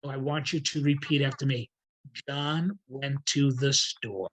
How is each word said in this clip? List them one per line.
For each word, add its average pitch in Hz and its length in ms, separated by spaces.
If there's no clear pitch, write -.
So 143 80
I 135 60
want 143 360
you 165 80
to 143 220
repeat 143 400
after 135 240
me. 123 220
John 156 500
went 139 380
to 139 260
the 135 200
store. 98 600